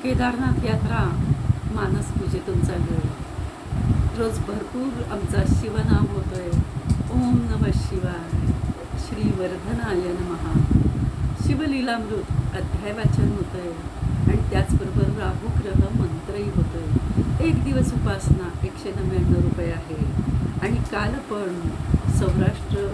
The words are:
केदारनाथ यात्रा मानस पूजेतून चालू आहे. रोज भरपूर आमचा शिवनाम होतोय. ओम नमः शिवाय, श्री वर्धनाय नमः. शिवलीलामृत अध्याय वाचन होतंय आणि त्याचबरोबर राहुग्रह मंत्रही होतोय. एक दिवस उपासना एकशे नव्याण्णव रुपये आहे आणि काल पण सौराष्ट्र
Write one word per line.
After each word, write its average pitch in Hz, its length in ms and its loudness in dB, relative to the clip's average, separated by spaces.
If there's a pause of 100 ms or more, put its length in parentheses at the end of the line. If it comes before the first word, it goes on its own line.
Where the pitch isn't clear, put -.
केदारनाथ 247 600 2
यात्रा 220 340 2 (760)
मानस 202 360 0
पूजेतून 185 540 0
चालू 175 280 0
आहे. - 1200 -2
रोज 220 220 0
भरपूर 240 640 -4 (100)
आमचा 202 380 -2
शिवनाम 220 600 4
होतोय. 185 380 -4 (640)
ओम 123 240 2 (160)
नमः 131 240 2
शिवाय, - 540 -2 (720)
श्री 214 240 -4 (160)
वर्धनाय 190 640 -2 (180)
नमः. 170 260 -4 (1000)
शिवलीलामृत 277 880 -2 (240)
अध्याय - 360 -4
वाचन 220 400 2
होतंय 180 380 -4 (580)
आणि - 240 2
त्याचबरोबर - 680 2
राहुग्रह 196 800 2
मंत्रही 202 540 -2
होतोय. - 920 0
एक - 160 2
दिवस 269 300 2
उपासना 196 560 2 (140)
एकशे - 280 -6
नव्याण्णव 185 500 2
रुपये 170 300 0
आहे 160 300 -6 (600)
आणि 220 140 0 (160)
काल 208 220 0 (180)
पण 180 380 -4 (500)
सौराष्ट्र - 760 2